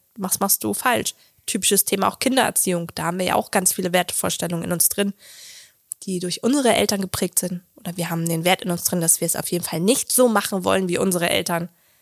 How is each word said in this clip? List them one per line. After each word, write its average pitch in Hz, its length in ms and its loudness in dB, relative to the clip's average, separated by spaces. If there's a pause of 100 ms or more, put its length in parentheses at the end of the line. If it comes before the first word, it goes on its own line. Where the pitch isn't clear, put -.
(180)
was 190 220 -4
machst - 240 0
du 214 100 -2
falsch?“ - 400 0 (320)
Typisches - 400 2
Thema 190 220 0
auch - 120 -2
Kindererziehung, 185 760 0
da 160 100 -4
haben 170 140 -2
wir 185 80 0
ja - 80 2
auch - 160 0
ganz 185 220 2
viele 180 200 -2
Wertevorstellungen 175 720 -2
in 175 60 -4
uns 170 180 2
drin, 202 240 0 (920)
die 185 160 -4
durch 180 240 -4
unsere 247 300 4
Eltern 202 280 2
geprägt - 380 -2
sind. 180 220 -4 (140)
Oder 175 220 -12
wir 170 120 -4
haben 165 180 -2
den 165 160 -2
Wert 180 200 2
in 180 80 -4
uns 175 120 -2
drin, 180 180 0
dass 160 200 2
wir 170 40 0
es 165 100 -2
auf - 160 -4
jeden 175 120 -2
Fall - 160 -6
nicht 214 320 2
so 254 160 6
machen 202 360 0
wollen 190 260 2
wie 175 100 0
unsere 180 300 2
Eltern. 175 340 0 (380)